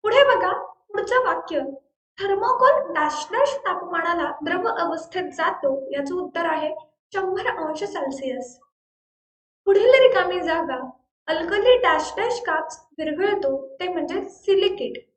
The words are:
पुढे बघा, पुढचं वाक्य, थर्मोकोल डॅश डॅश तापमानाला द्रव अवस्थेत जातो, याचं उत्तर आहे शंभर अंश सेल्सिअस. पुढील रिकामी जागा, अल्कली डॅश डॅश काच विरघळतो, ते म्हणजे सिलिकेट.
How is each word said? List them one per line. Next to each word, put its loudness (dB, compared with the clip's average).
पुढे 6
बघा, 0
पुढचं -4
वाक्य, -2
थर्मोकोल 2
डॅश -2
डॅश 2
तापमानाला -4
द्रव -2
अवस्थेत -4
जातो, -2
याचं -4
उत्तर -4
आहे -2
शंभर -2
अंश -4
सेल्सिअस. -6
पुढील 6
रिकामी 4
जागा, -4
अल्कली 2
डॅश 0
डॅश -2
काच -6
विरघळतो, -2
ते -4
म्हणजे -4
सिलिकेट. 0